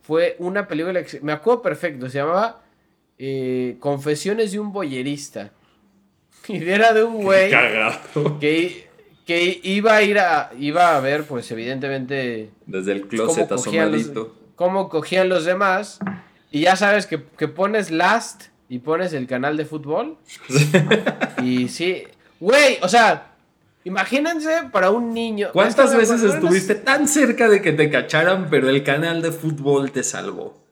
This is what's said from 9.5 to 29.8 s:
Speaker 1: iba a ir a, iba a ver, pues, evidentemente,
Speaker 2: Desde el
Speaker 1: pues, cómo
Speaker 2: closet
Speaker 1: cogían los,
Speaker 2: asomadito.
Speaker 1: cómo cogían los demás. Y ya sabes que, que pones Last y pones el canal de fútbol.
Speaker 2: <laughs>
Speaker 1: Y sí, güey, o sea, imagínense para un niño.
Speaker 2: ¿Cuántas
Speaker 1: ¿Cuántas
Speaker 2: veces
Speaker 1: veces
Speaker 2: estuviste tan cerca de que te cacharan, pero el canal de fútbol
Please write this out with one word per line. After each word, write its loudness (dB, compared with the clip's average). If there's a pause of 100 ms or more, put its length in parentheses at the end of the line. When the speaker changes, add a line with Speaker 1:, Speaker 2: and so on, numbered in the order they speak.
Speaker 1:
iba 2
a 6
ir 2
a, 0
iba 4
a 2
ver, 0
pues, -8
evidentemente, -6 (160)
Speaker 2:
Desde -4
el -4
Speaker 1:
pues, -4
cómo 0
Speaker 2:
closet 0
Speaker 1:
cogían 0
los, 0
Speaker 2:
asomadito. -8 (200)
Speaker 1:
cómo -2
cogían 0
los 0
demás. -2 (520)
Y -2
ya 4
sabes 2
que, -8 (140)
que -2
pones -2
Last 0 (240)
y -10
pones -2
el -6
canal -2
de -4
fútbol. -6 (320)
Speaker 2:
<laughs> 2
Speaker 1:
Y 0
sí, -4 (360)
güey, 4
o 0
sea, 4 (520)
imagínense -2 (220)
para 2
un 0
niño. -4
Speaker 2:
¿Cuántas 2 (160)
Speaker 1:
¿Cuántas 4
Speaker 2:
veces 4
Speaker 1:
veces 4
Speaker 2:
estuviste 2
tan 2
cerca 2
de 6
que 0
te 2
cacharan, 2
pero 2
el 2
canal -2
de -2
fútbol -2